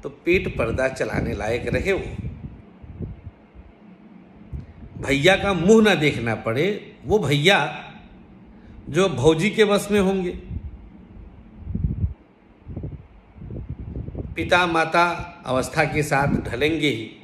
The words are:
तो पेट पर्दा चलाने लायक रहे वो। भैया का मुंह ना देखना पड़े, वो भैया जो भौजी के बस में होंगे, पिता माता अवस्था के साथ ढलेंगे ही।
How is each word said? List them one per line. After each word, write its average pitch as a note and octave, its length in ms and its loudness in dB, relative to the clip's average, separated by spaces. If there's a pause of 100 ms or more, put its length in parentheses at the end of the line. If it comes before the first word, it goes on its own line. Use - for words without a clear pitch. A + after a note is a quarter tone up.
तो - 60 -8 (160)
पेट F3+ 220 2 (100)
पर्दा B2+ 320 0
चलाने A2+ 440 -2
लायक A2 340 -2
रहे B2+ 260 0
वो। - 220 -4 (2750)
भैया C#3+ 360 2
का G3 180 0
मुंह F#3+ 300 6
ना G#3 120 6
देखना A#2+ 420 0
पड़े, D3+ 580 -2 (100)
वो F#3 140 4
भैया D3+ 380 4 (1300)
जो E3+ 200 4
भौजी D#3 400 4
के G#3 160 4
बस G3 260 2
में G#3 80 4
होंगे, F#3+ 320 2 (4000)
पिता F3 320 2
माता E3 380 2 (400)
अवस्था B2+ 400 0
के D3 180 0
साथ C#3+ 380 2
ढलेंगे D3 480 0
ही। A2+ 200 -6 (140)